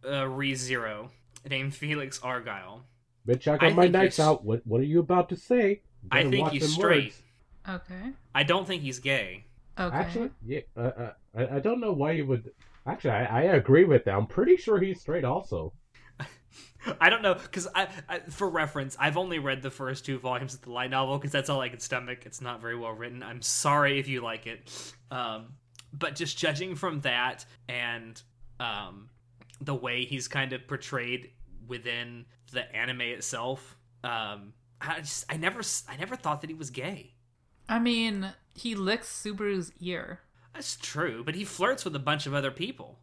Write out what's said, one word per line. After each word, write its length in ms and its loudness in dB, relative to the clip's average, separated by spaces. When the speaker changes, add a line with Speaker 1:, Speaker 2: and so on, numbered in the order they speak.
Speaker 1:
uh, 220 -2
ReZero 840 -2
named 260 -4
Felix 480 -4
Argyle. 600 -6
Speaker 2:
Bitch, 200 2
I 100 4
got 60 6
Speaker 1:
I 100 8
Speaker 2:
my 100 8
Speaker 1:
think 100 8
Speaker 2:
knife 100 8
Speaker 1:
he's, 60 -4
Speaker 2:
out. 240 6
What, 220 0
what 160 4
are 40 4
you 140 6
about 300 4
to 60 -2
say? 460 4
Speaker 1:
I 120 8
Speaker 2:
Better 80 4
Speaker 1:
think 120 4
Speaker 2:
watch 100 2
Speaker 1:
he's 100 0
Speaker 2:
them 80 4
Speaker 1:
straight. 320 4
Speaker 2:
words. 180 -8
Speaker 3:
Okay. 240 -10
Speaker 1:
I 80 4
don't 240 4
think 160 -4
he's 160 -4
gay. 480 -2
Speaker 3:
Okay. 160 -2
Speaker 2:
Actually, 360 -2
yeah, 180 -6
uh, 40 -10
uh, 340 -4
I, 220 0
I 20 2
don't 200 0
know 140 0
why 200 2
you 120 0
would. 240 0
Actually, 240 0
I, 300 2
I 20 -
agree 400 8
with 220 8
that. 100 2
I'm 100 4
pretty 320 6
sure 240 2
he's 180 -2
straight 240 -2
also. 480 -2
Speaker 1:
<laughs> 800 -12
I 120 10
don't 100 2
know, 140 6
'cause 400 -6
I, 120 2
I, 120 -4
for 280 -4
reference, 500 -2
I've 180 2
only 200 -2
read 240 -2
the 80 -6
first 340 -6
two 140 -4
volumes 380 -4
of 80 -18
the 80 -14
light 180 -4
novel 300 0
'cause 120 -6
that's 180 0
all 120 0
I 80 -2
could 140 -12
stomach. 420 -6
It's 160 -16
not 180 -8
very 160 -6
well 180 -6
written. 280 -12
I'm 220 -12
sorry 560 4
if 80 -4
you 140 -2
like 260 -6
it. 460 -14
Um, 420 -8
but 220 -4
just 240 -6
judging 360 0
from 260 -4
that 440 0
and, 500 -6
um, 500 -8
the 140 -4
way 300 -2
he's 220 -6
kind 260 -4
of 140 -10
portrayed 600 -6
within 580 -8
the 240 -6
anime 260 -4
itself, 760 -6
um, 500 -6
I 200 -4
just, 280 -8
I 80 -4
never 220 -2
s-, 280 -4
I 100 -12
never 180 -6
thought 260 -4
that 80 -10
he 60 -8
was 160 -10
gay. 420 -8
Speaker 3:
I 100 0
mean, 540 0
he 180 -6
licks 340 0
Subaru's 560 -2
ear. 420 -8
Speaker 1:
That's 240 -8
true, 460 -4
but 120 -4
he 100 -6
flirts 400 0
with 100 -4
a 40 -2
bunch 260 0
of 80 -4
other 180 0
people. 520 -10